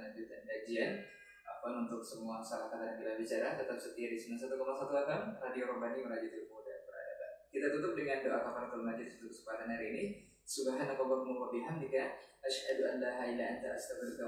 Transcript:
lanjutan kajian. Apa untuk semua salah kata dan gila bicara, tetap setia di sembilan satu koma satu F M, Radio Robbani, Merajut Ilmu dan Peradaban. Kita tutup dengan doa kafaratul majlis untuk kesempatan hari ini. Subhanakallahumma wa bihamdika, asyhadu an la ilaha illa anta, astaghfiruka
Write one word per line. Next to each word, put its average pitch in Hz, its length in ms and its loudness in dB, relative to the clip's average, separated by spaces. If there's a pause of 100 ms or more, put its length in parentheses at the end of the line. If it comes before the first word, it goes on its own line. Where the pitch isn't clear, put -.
lanjutan 113 400 -8
kajian. 117 580 0 (400)
Apa - 220 -6 (180)
untuk 113 160 -2
semua 113 400 -4
salah 113 320 -2
kata 113 80 -4
dan 113 160 -2
gila 110 240 -2
bicara, - 400 2
tetap - 160 0
setia 117 320 -4
di 113 80 -2
sembilan 117 240 -4
satu 131 160 0
koma 131 160 2
satu 139 240 0
F 143 140 6
M, 208 120 2 (140)
Radio 123 280 0 (120)
Robbani, 117 240 0
Merajut 113 320 -2
Ilmu - 320 -8
dan - 220 -6
Peradaban. - 440 -6 (220)
Kita 143 140 2 (100)
tutup 170 160 2
dengan 139 320 2
doa - 160 4
kafaratul 120 460 -2
majlis 117 340 -2
untuk 113 140 -8
kesempatan 113 340 -4
hari 113 240 0
ini. - 120 0 (440)
Subhanakallahumma 131 960 2
wa 120 80 -2
bihamdika, 131 640 2 (240)
asyhadu 131 480 4
an 123 160 2
la 123 160 2
ilaha - 80 0
illa 120 240 2
anta, - 240 -2
astaghfiruka - 520 -4